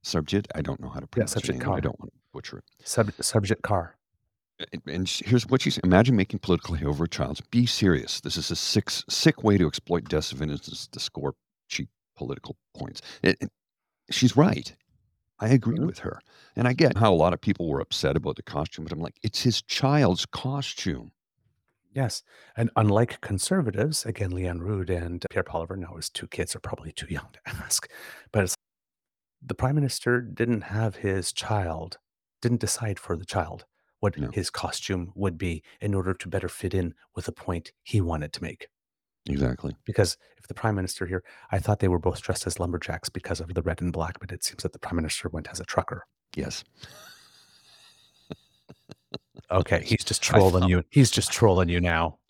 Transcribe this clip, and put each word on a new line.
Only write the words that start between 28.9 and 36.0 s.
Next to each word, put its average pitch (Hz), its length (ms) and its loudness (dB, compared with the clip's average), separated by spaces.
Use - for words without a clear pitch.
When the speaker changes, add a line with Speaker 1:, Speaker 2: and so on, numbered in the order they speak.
Speaker 2:
the - 100 -6
prime 135 200 0
minister 123 460 2
didn't 113 400 -2
have 107 360 -2
his 95 360 -2
child, 85 640 -4
didn't 120 200 2
decide 101 360 -2
for - 200 -6
the 90 80 -10
child 85 400 -4
what 101 180 0
Speaker 1:
No. 67 140 -4
Speaker 2:
his 92 180 -4
costume 90 680 -6
would 92 220 -2
be 85 260 -4
in 104 120 -2
order 92 200 0